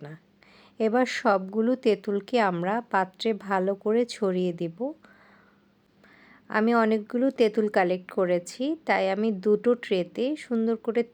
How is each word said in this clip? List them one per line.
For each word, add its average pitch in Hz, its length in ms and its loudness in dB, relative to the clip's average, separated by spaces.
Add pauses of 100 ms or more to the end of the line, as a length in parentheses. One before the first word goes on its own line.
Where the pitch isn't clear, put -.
না। 147 80 -14 (680)
এবার 233 260 2 (140)
সবগুলো 208 520 2 (120)
তেঁতুলকে 202 560 0
আমরা 185 340 0 (160)
পাত্রে 190 400 -2 (180)
ভালো 190 240 0 (120)
করে 220 180 2 (120)
ছড়িয়ে 180 380 0
দিব। 170 260 -8 (1700)
আমি 220 240 2
অনেকগুলো 220 560 2
তেঁতুল 220 380 2
কালেক্ট 185 400 0 (100)
করেছি, 180 440 -2 (220)
তাই 190 200 2 (100)
আমি 208 140 0 (160)
দুটো 208 260 2 (140)
ট্রেতে 185 400 -2 (120)
সুন্দর 226 480 -2
করে 233 160 -2 (140)